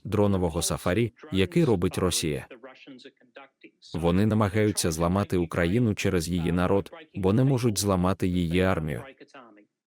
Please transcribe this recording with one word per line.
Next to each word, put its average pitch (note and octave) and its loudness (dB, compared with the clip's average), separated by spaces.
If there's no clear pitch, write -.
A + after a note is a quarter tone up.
дронового F#2+ 0
сафарі, G2 -2
який F#2+ 2
робить F#2+ 0
Росія. D#2+ -2
Вони F2 2
намагаються G#2+ 0
зламати F2 0
Україну F2+ 0
через F2+ -2
її F2 0
народ, F2+ 0
бо F#2+ 0
не B2+ 4
можуть B2 0
зламати F#2+ 0
її F2+ 0
армію. D#2+ 0